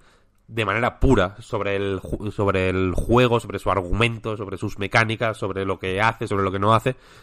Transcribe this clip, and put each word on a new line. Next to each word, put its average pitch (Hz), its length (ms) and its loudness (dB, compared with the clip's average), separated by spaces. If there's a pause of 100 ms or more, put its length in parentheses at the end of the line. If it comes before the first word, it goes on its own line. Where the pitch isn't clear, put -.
(500)
de 113 160 -4
manera 107 340 -2
pura 101 400 4
sobre 101 360 -4
el 98 240 -2
ju-, - 320 -8
sobre 95 380 0
el 92 260 2
juego, 117 440 4
sobre 98 200 -6
su - 100 -2
argumento, 107 680 0
sobre 98 220 -8
sus - 220 -6
mecánicas, 110 580 0
sobre 95 260 -4
lo 95 160 -2
que 95 220 -2
hace, 113 260 0
sobre 98 160 0
lo 95 80 0
que 98 80 -6
no 104 140 4
hace, 120 220 0 (280)